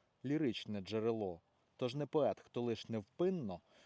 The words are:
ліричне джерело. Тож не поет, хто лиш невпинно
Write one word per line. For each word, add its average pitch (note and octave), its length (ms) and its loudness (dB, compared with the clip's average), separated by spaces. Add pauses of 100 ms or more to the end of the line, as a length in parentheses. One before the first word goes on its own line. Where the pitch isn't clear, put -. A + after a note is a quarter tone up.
(240)
ліричне B2+ 560 0
джерело. G#2+ 600 -2 (340)
Тож B2 180 -2
не C#3+ 120 -2
поет, B2+ 340 2
хто - 220 -6
лиш A#2 260 -2
невпинно A#2 720 -2 (260)